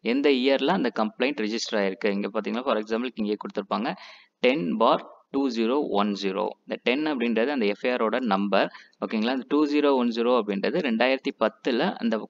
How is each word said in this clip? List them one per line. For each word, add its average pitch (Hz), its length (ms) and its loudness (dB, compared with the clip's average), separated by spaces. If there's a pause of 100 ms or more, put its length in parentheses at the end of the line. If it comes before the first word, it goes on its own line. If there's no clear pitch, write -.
எந்த 139 240 2
இயர்ல 135 380 2
அந்த 165 280 0
கம்ப்ளைண்ட் 110 460 -2
ரிஜிஸ்டர் 107 380 -2
ஆயிருக்கு. 95 280 -2
இங்க 101 200 -2
பாத்தீங்கன்னா, 110 360 -4
for 123 140 0
எக்ஸாம்பிளுக்கு 110 460 -4
இங்கே 104 120 -2
கொடுத்திருப்பாங்க 104 540 -4 (500)
டென் 143 380 0
பார் 123 260 4 (260)
டூ 139 180 0
ஜீரோ 113 280 0 (140)
ஒன் 104 220 0
ஜீரோ. 98 340 -2 (140)
இந்த - 240 -8
டென் 139 220 0
அப்படின்றது 117 420 0
அந்த 135 180 0
எஃப் 104 200 -2
ஐ 127 60 2
ஆரோட 120 300 0
நம்பர். 101 460 2 (320)
ஓகேங்களா? 110 280 -2
அந்த 123 200 -4
டூ 147 180 4
ஜீரோ 143 300 2
ஒன் 120 120 2
ஜீரோ 117 240 0
அப்படின்றது 104 480 0
ரெண்டாயிரத்தி 131 600 0
பத்துல 123 540 0
அந்த 113 220 -2 (140)